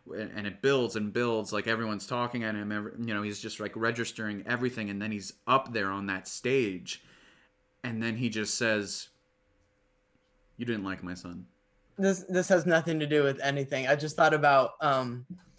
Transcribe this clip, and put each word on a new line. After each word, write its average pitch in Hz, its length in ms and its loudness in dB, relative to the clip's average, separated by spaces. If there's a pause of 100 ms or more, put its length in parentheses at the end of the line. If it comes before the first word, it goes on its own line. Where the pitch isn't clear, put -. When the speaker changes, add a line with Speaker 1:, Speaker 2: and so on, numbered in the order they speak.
(120)
Speaker 1:
And, 104 220 -8
and 104 120 -6
it 98 160 -10
builds 127 340 2
and 104 160 -2
builds, 113 400 0
like, 104 140 -2
everyone's 110 400 -2
talking 120 380 -2
at 107 100 -2
him, 104 180 -4
every, 104 260 -6
you 117 140 -4
know, 104 100 -2
he's 104 180 -4
just, 107 200 -8
like, 107 160 -6
registering 113 680 -2
everything. 120 420 -2
And 101 140 -4
then 110 100 -4
he's 98 220 -8 (120)
up 123 260 2
there 101 180 0
on 98 160 -4
that 95 200 -4
stage. 113 760 -2 (800)
And 113 180 -4
then 113 140 0
he 123 140 0
just 107 240 -2
says, 107 540 0 (1500)
"You 120 80 -6
didn't 113 200 -2
like 92 180 -6
my 90 120 -6
son." 90 320 -12 (500)
Speaker 2:
This, 190 320 2
this 180 200 0
has 180 160 6
nothing 160 360 4
to 151 60 -2
do 147 160 4
with 139 180 2
anything. 139 460 -2
I 143 100 6
just 147 200 -4
thought 156 160 6
about, 139 480 6
um, 127 460 0 (320)